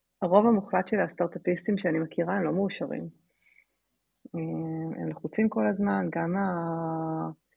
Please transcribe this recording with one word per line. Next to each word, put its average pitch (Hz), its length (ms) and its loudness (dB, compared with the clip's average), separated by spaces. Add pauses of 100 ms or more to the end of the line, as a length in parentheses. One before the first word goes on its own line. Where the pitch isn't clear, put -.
(220)
הרוב 196 240 8
המוחלט 196 420 2
של 208 120 2
הסטארט-אפיסטים 175 760 -2
שאני 160 200 0
מכירה, 170 380 -2
הם 190 80 0
לא 151 80 2
מאושרים. 170 560 -2 (1300)
אמ, 160 600 -4
הם 170 120 -4
לחוצים 160 400 0
כל 220 180 0
הזמן, 196 440 0
גם 170 240 -2 (1200)